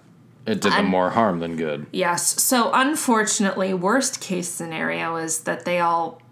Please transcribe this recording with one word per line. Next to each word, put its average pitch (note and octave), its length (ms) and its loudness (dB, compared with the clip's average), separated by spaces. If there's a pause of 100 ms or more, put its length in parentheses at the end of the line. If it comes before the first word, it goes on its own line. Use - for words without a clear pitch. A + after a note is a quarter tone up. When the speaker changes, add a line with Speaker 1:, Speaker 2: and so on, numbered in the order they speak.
(460)
Speaker 1:
It G#2+ 140 -2
did G2 140 2
them G2+ 120 2
Speaker 2:
un- F#2 60 2
Speaker 1:
more F#2 200 4
harm G2+ 280 2
than E2+ 160 -4
good. D2+ 380 -4
Speaker 2:
Yes. F3 500 0
So A#3 300 2
unfortunately, G#3+ 1000 2
worst G3 460 0
case F3+ 300 -4
scenario E3 640 -4
is D#3+ 280 -4
that E3+ 200 -4
they F3 160 0
all E3+ 420 0 (100)